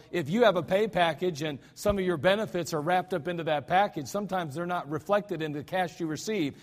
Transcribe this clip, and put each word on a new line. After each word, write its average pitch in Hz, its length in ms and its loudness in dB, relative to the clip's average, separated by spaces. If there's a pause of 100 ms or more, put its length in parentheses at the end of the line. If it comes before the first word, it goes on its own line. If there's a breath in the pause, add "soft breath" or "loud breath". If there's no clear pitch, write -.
(120 loud breath)
if 151 180 -2
you 226 140 4
have 196 120 8
a 180 60 0
pay 196 260 2
package 170 540 0
and 151 160 -4 (160 loud breath)
some 208 240 0
of 190 80 0
your 175 120 2
benefits 180 580 0
are 147 60 -2
wrapped 180 340 0
up 151 120 -4
into 170 180 -4
that 147 200 0
package, 180 400 2
sometimes 185 480 -4
they're 170 140 -4
not 175 200 -4
reflected 180 540 -2
in 156 100 -4
the 147 120 -6
cash 185 360 -2
you 170 60 -4
receive. 156 580 -2